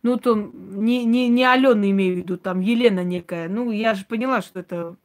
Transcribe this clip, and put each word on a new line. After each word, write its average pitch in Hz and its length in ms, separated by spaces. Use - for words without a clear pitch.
Ну, 240 140
то 240 180
не, 208 680
не, 240 240
не 247 160
Алёна, 254 460
имею 190 240
в - 20
виду, 180 200
там 185 220
Елена 214 440
некая. 175 440
Ну, 226 240
я 220 220
же 196 120
поняла, 233 360
что - 180
это 170 460